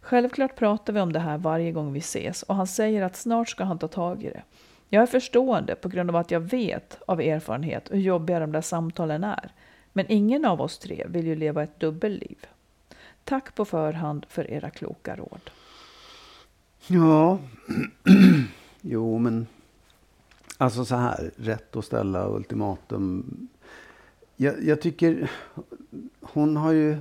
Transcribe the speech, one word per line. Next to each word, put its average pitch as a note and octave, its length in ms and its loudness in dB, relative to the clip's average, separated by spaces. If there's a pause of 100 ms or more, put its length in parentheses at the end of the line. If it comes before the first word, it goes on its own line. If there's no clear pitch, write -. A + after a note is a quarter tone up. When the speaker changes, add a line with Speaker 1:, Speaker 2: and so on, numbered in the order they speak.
Speaker 1:
Självklart B3 560 0
pratar G#3+ 360 0
vi G#3 80 0
om F3 120 0
det D#3 80 0
här D3+ 180 -4
varje E3 340 -2
gång D3+ 200 -4
vi C#3 60 -4
ses - 440 -8
och - 120 -2
han F#3+ 120 0
säger G#3+ 360 0
att F#3 140 -4
snart A#3 320 -2
ska - 160 -6
han F3+ 140 -4
ta D#3+ 100 -6
tag F3+ 340 -6
i - 60 -8
det. - 140 -12 (460)
Jag G#3 140 6
är B3 40 6
förstående B3 680 2
på - 140 -10
grund F3+ 220 -2
av E3+ 60 2
att E3+ 140 0
jag E3+ 100 0
vet G#3 680 -4
av F3 140 0
erfarenhet D3+ 720 -2
hur G3+ 60 0
jobbiga F3+ 420 0
de D#3 120 -4
där D#3 80 0
samtalen E3 640 -4
är. - 280 -8 (400)
Men F#3+ 160 -2
ingen A3 360 2
av F3+ 160 2
oss C#3 180 -4
tre - 300 -10
vill E3+ 180 -4
ju D#3+ 100 -2
leva D3+ 260 -2
ett D3+ 180 -8
dubbelliv. E3 680 -4 (760)
Tack - 300 -4
på G#3+ 100 0
förhand D#3 640 -4
för - 220 -6
era - 200 -8
kloka - 460 -10
råd. - 340 -16 (1400)
Speaker 2:
Ja. E3 560 6
<clears throat> - 760 4 (680)
Jo, A2+ 320 -2
men... A2+ 280 0 (1120)
Alltså B2 260 0
så B2 120 -2
här, B2 400 -2
rätt A2 400 -6
att A2 80 -6
ställa G2 440 -2
ultimatum. G2+ 960 -4 (1120)
Jag, C#3 280 -2
jag D3+ 160 2
tycker... E3 500 0 (920)
Hon D3+ 360 0
har D#3 160 2
ju D3+ 280 4